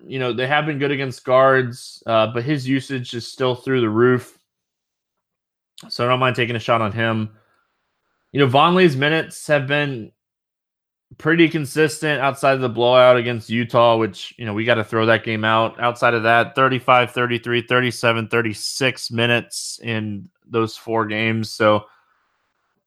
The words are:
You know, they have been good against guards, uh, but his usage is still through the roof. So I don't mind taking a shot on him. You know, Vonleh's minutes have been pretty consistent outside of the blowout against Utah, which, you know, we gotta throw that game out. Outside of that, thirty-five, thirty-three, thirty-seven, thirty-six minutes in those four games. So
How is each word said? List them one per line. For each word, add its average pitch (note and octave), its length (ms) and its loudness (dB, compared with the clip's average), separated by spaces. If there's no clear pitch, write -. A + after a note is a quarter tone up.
You B2+ 140 -10
know, B2 140 -2
they B2+ 160 -4
have D3 180 0
been D3 140 -6
good C#3+ 100 -2
against C3+ 340 -6
guards, C3 800 2
uh, A2+ 220 2
but A#2 160 -6
his C#3 240 -4
usage C3 480 -4
is A#2 140 -10
still B2+ 260 -2
through C3 260 -2
the A#2 80 2
roof. A#2+ 480 2
So - 160 -6
I B2 40 0
don't B2+ 100 0
mind B2+ 160 0
taking A#2 220 0
a - 20 -2
shot A#2 240 0
on G#2+ 80 -2
him. A2 400 -2
You C3 80 0
know, C#3 80 4
Vonleh's D#3+ 480 4
minutes D3+ 500 -4
have C#3+ 220 0
been C#3 420 -4
pretty E3 300 2
consistent D3+ 720 -2
outside C3+ 340 0
of C3 60 -2
the B2+ 80 -2
blowout B2 480 6
against A#2+ 320 -4
Utah, A#2 480 2
which, A2 400 -4
you A#2 80 -14
know, A2 80 -6
we G#2+ 120 -4
gotta A2+ 180 2
throw A2 240 -2
that A2+ 160 2
game A2 220 -4
out. A2 340 0
Outside A#2+ 360 0
of A2 100 -2
that, A#2 320 2
thirty-five, B2+ 560 2
thirty-three, A#2+ 560 -2
thirty-seven, A#2 600 0
thirty-six A#2 840 -4
minutes A#2 680 -2
in G#2+ 480 -8
those A2+ 320 -4
four A2+ 300 -4
games. A2 460 -4
So G#2+ 320 2